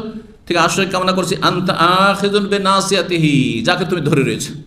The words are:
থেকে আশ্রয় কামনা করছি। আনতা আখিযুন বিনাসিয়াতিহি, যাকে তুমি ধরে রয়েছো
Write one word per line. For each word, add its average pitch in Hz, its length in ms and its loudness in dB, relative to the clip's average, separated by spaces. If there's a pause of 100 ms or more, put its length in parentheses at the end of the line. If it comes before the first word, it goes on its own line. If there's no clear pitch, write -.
(460)
থেকে 175 120 0
আশ্রয় 170 280 2
কামনা 185 260 -2
করছি। 180 300 -2
আনতা 180 300 0
আখিযুন 196 760 2
বিনাসিয়াতিহি, 175 1200 0
যাকে 175 200 0
তুমি 175 180 -2
ধরে 139 200 2
রয়েছো 117 320 -4 (120)